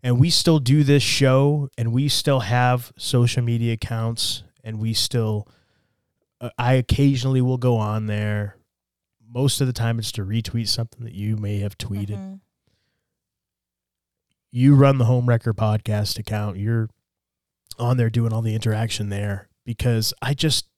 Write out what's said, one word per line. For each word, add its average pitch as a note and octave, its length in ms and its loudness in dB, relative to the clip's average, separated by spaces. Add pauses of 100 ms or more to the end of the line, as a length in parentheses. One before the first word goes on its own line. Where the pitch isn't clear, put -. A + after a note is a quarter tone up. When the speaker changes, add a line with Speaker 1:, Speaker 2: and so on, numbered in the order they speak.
Speaker 1:
And B2 180 2
we E3 120 6
still D#3+ 280 4
do C#3 240 4
this C#3 200 4
show, C#3 720 2
and A#2 140 -2
we C3 160 0
still C#3 320 0
have B2 580 0
social B2 460 0
media A#2 300 0
accounts, A2+ 680 -6 (200)
and A2 160 -10
we A2 140 -2
still, G#2+ 540 -2 (960)
uh, A#2+ 160 -8
I B2 160 2
occasionally C3 680 2
will B2+ 160 0
go B2 200 0
on G#2+ 300 -2
there. G#2 480 -4 (760)
Most B2+ 300 -2
of C3+ 60 0
the B2+ 60 -4
time A#2 260 -2
it's G#2+ 140 -6
to G2+ 120 -6
retweet A2 440 -4
something A#2 340 -6
that A2+ 100 -14
you G#2 240 -4
may G#2 220 -4
have G2+ 180 -6
tweeted. G2+ 400 -6
Speaker 2:
Mm-hmm. F#3+ 180 -12 (2250)
Speaker 1:
You B2+ 220 6
run C#3 240 8
the B2 80 4
Home B2 220 2
Wrecker A#2 260 2
podcast G#2+ 640 -2
account. G#2 400 -6
You're A2 320 -2 (880)
on A#2 200 0
there A#2 120 2
doing A#2 240 0
all A2+ 80 -2
the A2 140 -2
interaction G#2+ 540 -2
there G2+ 380 -6 (180)
because A#2 560 -2
I C#3 120 -2
just - 320 -2 (120)